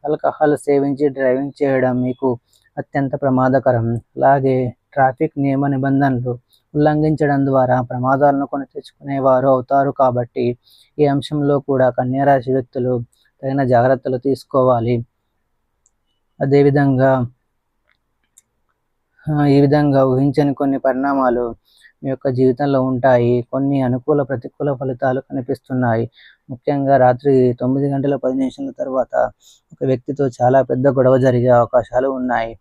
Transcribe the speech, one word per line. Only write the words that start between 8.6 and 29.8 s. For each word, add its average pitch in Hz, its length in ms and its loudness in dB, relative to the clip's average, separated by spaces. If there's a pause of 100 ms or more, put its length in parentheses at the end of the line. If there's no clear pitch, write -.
తెచ్చుకునేవారు 135 840 -2
అవుతారు. 139 420 0
కాబట్టి 123 540 -2 (540)
ఈ 147 80 2
అంశంలో 143 540 -2
కూడా 131 300 0
కన్యా 131 340 -2
రాశి 135 280 2
వ్యక్తులు 127 400 -2 (500)
తగిన 135 220 -2
జాగ్రత్తలు 127 540 0
తీసుకోవాలి. 127 760 0 (1400)
అదేవిధంగా, 139 720 2 (2250)
ఆ, 156 60 -4 (140)
ఈ 139 140 6
విధంగా 143 440 4
ఊహించని 135 500 0
కొన్ని 139 240 -2
పరిణామాలు 131 680 0 (540)
మీ 139 120 -8
యొక్క 135 200 -4
జీవితంలో 131 520 0
ఉంటాయి. 127 520 2 (160)
కొన్ని 139 320 -2
అనుకూల 131 400 -2
ప్రతికూల 135 520 -6
ఫలితాలు 131 460 -4
కనిపిస్తున్నాయి. 127 840 -4 (440)
ముఖ్యంగా 139 480 -2
రాత్రి 127 360 2 (280)
తొమ్మిది 135 280 -2
గంటల 139 280 -2
పది 127 180 -4
నిమిషాల 135 440 -6
తర్వాత 131 360 -4 (560)
ఒక - 140 -16